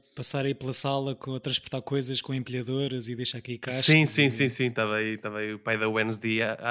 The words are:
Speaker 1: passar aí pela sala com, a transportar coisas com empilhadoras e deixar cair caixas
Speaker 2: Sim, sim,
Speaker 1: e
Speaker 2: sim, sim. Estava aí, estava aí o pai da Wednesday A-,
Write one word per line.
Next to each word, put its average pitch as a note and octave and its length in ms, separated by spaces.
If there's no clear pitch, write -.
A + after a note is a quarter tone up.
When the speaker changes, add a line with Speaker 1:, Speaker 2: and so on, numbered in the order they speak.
Speaker 1:
passar C3+ 300
aí C#3 80
pela C3 200
sala C#3 420
com, C3 200
a C3 40
transportar C3 420
coisas C3 400
com C#3 120
empilhadoras B2+ 720
e A#2+ 80
deixar A#2+ 260
cair B2 180
caixas B2+ 260
Speaker 2:
Sim, D#3 200
sim, C#3+ 200
Speaker 1:
e C3+ 60
Speaker 2:
sim, B2 180
sim. B2+ 180
Estava A2+ 300
aí, A2 180
estava G#2+ 240
aí G#2+ 140
o G#2+ 60
pai A2+ 180
da A2 120
Wednesday A2 520
A-, A2 120